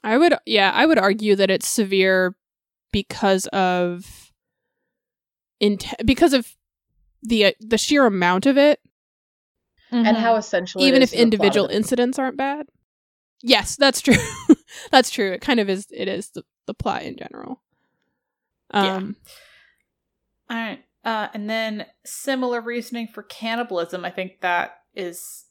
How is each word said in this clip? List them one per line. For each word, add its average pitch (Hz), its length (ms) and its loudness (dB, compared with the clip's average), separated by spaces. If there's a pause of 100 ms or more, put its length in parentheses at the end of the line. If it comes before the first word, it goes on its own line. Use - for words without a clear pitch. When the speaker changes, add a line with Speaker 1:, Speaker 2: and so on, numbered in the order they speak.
Speaker 1:
I 226 140 0
would, 330 180 4 (100)
yeah, 196 280 2
I 247 120 4
would 320 140 4
argue 202 360 2
that 190 140 2
it's - 180 -2
severe 190 680 2 (560)
because 196 560 0
of 180 840 -4 (1300)
int-, 208 340 -2 (120)
because 269 280 4
of 247 220 -2 (680)
the, 220 220 2
uh, 190 140 6
the 220 180 -2
sheer 285 280 2
amount 185 400 2
of 269 120 4
it. 285 220 4 (1120)
Speaker 2:
And 233 160 2
Speaker 3:
Mm-hmm. 233 140 4
Speaker 2:
how 233 140 2
essential 190 460 -4
it 277 60 4
Speaker 1:
Even 262 140 6
Speaker 2:
is 247 120 2
Speaker 1:
if 226 60 -2
Speaker 2:
to 233 60 6
the - 0 -
plot 220 80 2
of - 0 -
Speaker 1:
individual 202 340 2
Speaker 2:
it. - 80 -6
Speaker 1:
incidents 247 440 -2
aren't 262 180 -4
bad. 285 300 -6 (760)
Yes, 233 320 2
that's 277 260 2
true. 254 140 4 (340)
<laughs> 302 60 10 (360)
That's 262 180 4
true. 196 240 -4
It - 80 -10
kind 247 180 0
of 196 100 -2
is, 190 220 -4
it - 160 -8
is 202 220 -8
the, - 140 -16 (220)
the - 80 -8
plot - 300 -6
in - 140 -12
general. - 440 -16 (1120)
Speaker 3:
Yeah. 190 220 0
Speaker 1:
Um, 196 200 -10 (1300)
Speaker 3:
All 233 80 -8
right. 220 220 -10 (240)
Uh, 214 300 -4
and 208 160 -8
then 220 380 -6 (180)
similar 254 560 -4
reasoning 233 520 -8
for 262 100 -14
cannibalism. 202 800 -6
I 180 60 -8
think 185 300 -10
that 175 340 -2 (200)
is - 560 -14